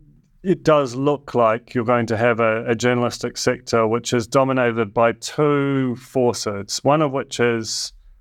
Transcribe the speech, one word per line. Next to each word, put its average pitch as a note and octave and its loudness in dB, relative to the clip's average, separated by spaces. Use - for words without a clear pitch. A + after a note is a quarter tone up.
it F3 0
does C#3+ 2
look C#3 -2
like A#2 0
you're A#2+ -2
going A#2 2
to A2+ -2
have A2+ 2
a, A2+ 0
a A#2+ 0
journalistic A#2+ -2
sector B2 0
which A#2 -2
is A#2+ 0
dominated B2 0
by A#2 2
two C#3 -2
forces, A2 -4
one D3 2
of C#3 0
which C3 -6
is A#2 -2